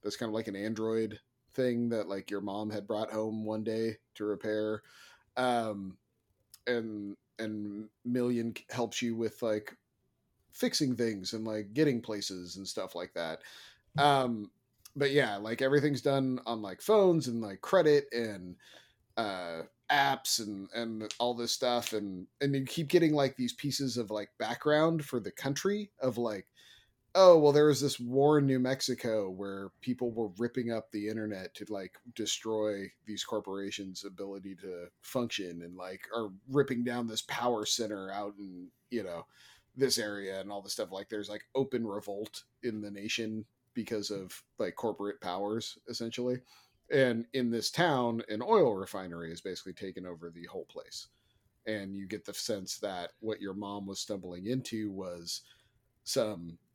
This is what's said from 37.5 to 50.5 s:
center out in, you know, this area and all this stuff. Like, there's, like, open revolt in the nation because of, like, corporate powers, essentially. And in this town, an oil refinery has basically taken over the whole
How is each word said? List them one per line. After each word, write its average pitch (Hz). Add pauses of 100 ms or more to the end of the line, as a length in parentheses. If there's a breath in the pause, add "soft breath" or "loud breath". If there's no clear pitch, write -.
center 104
out 104
in, 90 (200)
you 117
know, 85 (480 loud breath)
this 131
area 98
and 98
all 101
this 98
stuff. 95
Like, 95
there's, 104
like, 104 (100)
open 131
revolt 104 (180)
in 110
the 104
nation 110 (300)
because 107
of, 95 (160)
like, 95
corporate 101
powers, 101 (120)
essentially. 123 (500 soft breath)
And 123
in 123
this 113
town, 123
an 107
oil 175
refinery 90
has 85
basically 92
taken 92
over 85
the 85
whole 87